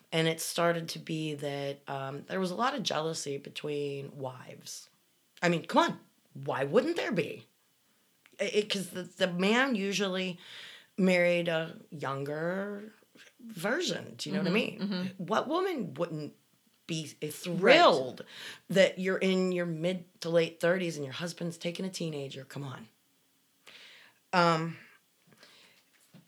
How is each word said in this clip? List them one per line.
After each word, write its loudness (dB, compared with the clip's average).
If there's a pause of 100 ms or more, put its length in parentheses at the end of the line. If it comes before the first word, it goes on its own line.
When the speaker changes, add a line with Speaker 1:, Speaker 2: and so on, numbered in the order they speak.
(120)
Speaker 1:
and 4
it 0
started 0
to -8
be -4
that, -4
um, -6
there -4
was 0
a -6
lot 0
of -4
jealousy -2
between -6
wives. -12 (540)
I 4
mean, 0
come 4
on. -8 (340)
Why -4
wouldn't 2
there -2
be? -2 (920)
It, 0
'cause -4
the, -8
the -2
man 4
usually -2 (580)
married 4
a -2 (140)
younger -4 (520)
version. -4
Do -8
you -2
know 0
Speaker 2:
Mm-hmm, 2
Speaker 1:
what 4
I 0
mean? -8
Speaker 2:
mm-hmm. -4
Speaker 1:
What 0
woman -2
wouldn't -6 (540)
be -8
Speaker 2:
Right. -6
Speaker 1:
thrilled 6 (440)
that 6
you're 0
in 2
your -2
mid -2 (180)
to -6
late 2
thirties 2
and -4
your -8
husband's -6
taking -6
a -4
teenager? -6
Come -10
on. -10 (1500)
Um, 4 (1500)